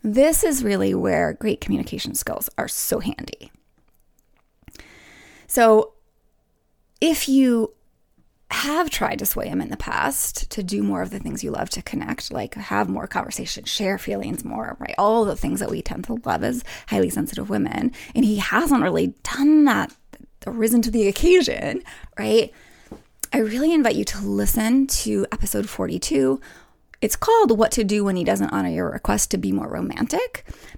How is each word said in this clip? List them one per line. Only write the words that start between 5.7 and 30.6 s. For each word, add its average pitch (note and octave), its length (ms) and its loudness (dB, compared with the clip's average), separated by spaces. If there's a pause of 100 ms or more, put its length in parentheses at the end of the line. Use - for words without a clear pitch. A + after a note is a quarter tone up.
if D#4 280 2
you B3+ 460 4 (760)
have D4+ 400 -2
tried - 280 -2
to G3 60 -6
sway - 240 -4
him - 140 -4
in - 80 -8
the - 80 -8
past - 720 -4
to G#3 120 -8
do G3+ 200 -4
more G3 180 -2
of F#3 80 -4
the G3 100 -10
things - 240 -8
you - 80 -6
love - 200 -4
to G3+ 100 -6
connect, - 500 -8
like - 240 -8
have G3+ 320 -4
more F#3+ 200 -6
conversation, - 580 -8
share G3 320 -2
feelings - 480 -8
more, - 340 -8
right? - 200 -10
All A3 260 4
the G3+ 120 -2
things - 240 -2
that - 100 -4
we - 100 -4
tend - 240 -6
to A#3 220 -6
love - 180 0
as B3 180 -2 (260)
highly G3 200 2
sensitive - 400 -4
women. - 440 -2 (220)
And A#3 120 4
he G#3 100 4
hasn't B3 460 2
really E3+ 400 0
done D4+ 420 4
that, G3+ 320 2 (480)
risen A3+ 380 2
to A#3 80 0
the G#3+ 180 4
occasion, F4 760 2 (360)
right? A3 340 2 (800)
I C4 60 2
really B3+ 340 2
invite C4+ 240 4
you G#3 80 0
to - 160 -6
listen G#3+ 680 2
to G#3 440 -2
episode G#3+ 380 -2
forty-two. A3+ 680 0 (640)
It's G#3+ 160 0
called G#4+ 400 4
What A3 160 4
to A3 120 0
Do G3+ 200 0
When F#3+ 120 0
He F3 60 -2
Doesn't F#3+ 300 0
Honor F3+ 160 -2
Your E3+ 220 -2
Request - 400 -2
to F#3+ 80 0
Be F3 120 -2
More - 160 -2
Romantic, - 800 -4 (340)